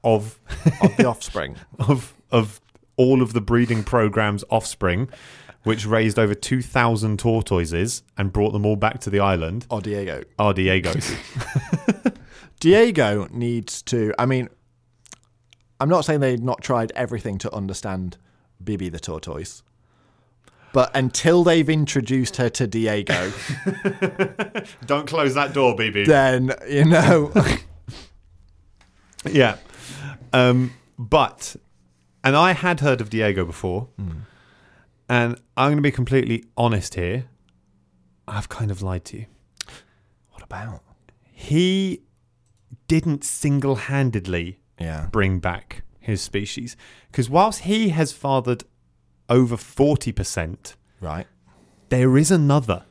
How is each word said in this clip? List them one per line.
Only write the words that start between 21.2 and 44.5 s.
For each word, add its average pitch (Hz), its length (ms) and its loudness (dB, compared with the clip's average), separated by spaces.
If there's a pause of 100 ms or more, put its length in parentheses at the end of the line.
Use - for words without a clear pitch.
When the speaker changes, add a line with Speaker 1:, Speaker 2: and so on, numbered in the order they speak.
Speaker 2:
they've 165 280 4
introduced 135 680 0
her 123 140 0
to - 160 -2
Diego, 98 680 -2 (760)
Speaker 1:
<laughs> - 800 -6
Don't 143 200 -2
close 147 280 0
that 139 200 0
door, 127 200 4
Bibi. 104 300 0
Speaker 2:
then, 131 480 4 (160)
you 143 160 4
know. 160 540 6
<laughs> 160 40 4 (1900)
Speaker 1:
Yeah. 123 260 4 (760)
Um, 127 400 4 (260)
but, - 580 0 (680)
and 135 120 4
I 180 160 6
had 175 280 -2
heard 135 200 2
of 107 100 -6
Diego 104 340 0
before, 92 440 -6 (120)
Speaker 2:
Mm. 82 220 -8 (840)
Speaker 1:
and 120 320 0 (160)
I'm 139 160 2
gonna 147 100 2
be 143 80 2
completely 117 540 0 (120)
honest 113 380 0
here. 101 320 -4 (1000)
I've 104 220 -8
kind 107 220 -6
of 95 100 -8
lied 92 260 -6
to - 120 -16
you. 110 80 -14 (1040)
Speaker 2:
What - 120 -20
about? 101 400 -14 (500)
Speaker 1:
He 185 680 0 (840)
didn't 160 360 0
single-handedly 123 1400 -2 (180)